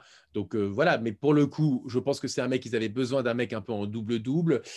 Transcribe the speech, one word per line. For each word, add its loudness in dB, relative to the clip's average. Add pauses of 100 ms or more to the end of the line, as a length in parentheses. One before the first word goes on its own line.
(340)
Donc, -4
euh, 2
voilà, 2
mais -2
pour 2
le 6
coup, 2
je -2
pense -2
que -4
c'est -2
un 0
mec, 0
ils -2
avaient 0
besoin -2
d'un 0
mec -2
un -4
peu -8
en -4
double-double, 0 (160)